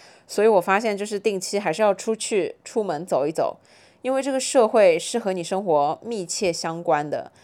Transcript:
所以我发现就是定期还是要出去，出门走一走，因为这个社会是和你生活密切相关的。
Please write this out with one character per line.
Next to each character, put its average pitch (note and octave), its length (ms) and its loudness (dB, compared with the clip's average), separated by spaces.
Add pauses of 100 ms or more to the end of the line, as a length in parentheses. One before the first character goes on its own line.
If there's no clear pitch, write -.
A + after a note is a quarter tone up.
(260)
所 - 180 0
以 A3 40 6
我 G#3 120 6
发 F#3+ 180 2
现 A3 180 -2
就 G3+ 100 -6
是 G#3 120 -6
定 G3 220 -2
期 - 180 -4
还 G3+ 140 -2
是 - 80 -4
要 G#3 140 4
出 A3+ 200 -4
去， G#3 480 -2
出 - 200 -4
门 E3+ 220 -4
走 D3 220 0
一 D#3 40 -2
走， D#3+ 280 -2 (420)
因 B3+ 140 -2
为 C4+ 80 0
这 C4+ 100 -2
个 C4 80 -2
社 B3+ 260 4
会 G3+ 320 6
是 - 200 -4
和 G3 160 -2
你 F3 100 -6
生 F#3+ 180 -4
活 D3+ 380 2
密 G#3+ 240 -8
切 F3 260 -2
相 E3 320 -6
关 D3+ 280 0
的。 C3+ 200 -8 (140)